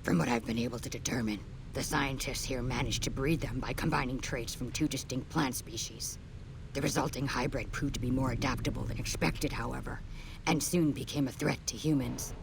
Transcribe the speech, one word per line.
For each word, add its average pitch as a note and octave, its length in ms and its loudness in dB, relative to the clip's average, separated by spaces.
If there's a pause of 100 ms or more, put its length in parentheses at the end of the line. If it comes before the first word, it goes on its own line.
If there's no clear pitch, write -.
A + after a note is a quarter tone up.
From - 140 4
what D#3 100 6
I've A#2+ 180 2
been A2+ 140 0
able A#2+ 200 0
to - 100 -6
determine, A2+ 500 0 (340)
the C3+ 100 0
scientists C3+ 600 0
here C3 180 0
managed B2 420 0
to - 60 2
breed C3+ 320 2
them - 180 -2
by A#2+ 140 -2
combining C#3 460 2
traits A#2 340 -4
from B2 180 -4
two D#3 160 2
distinct B2+ 420 -2
plant C3+ 260 2
species. - 640 -6 (540)
The - 80 -2
resulting C#3+ 440 2
hybrid C3 460 0
proved - 240 0
to - 40 -2
be B2 120 0
more C3 200 4
adaptable B2 520 0
than A2+ 140 -2
expected, - 540 0
however, A2+ 500 -4 (440)
and D#3+ 160 4
soon E3 300 4
became C3+ 360 0
a B2+ 40 -2
threat D3 360 0
to - 100 -4
humans. C3 640 2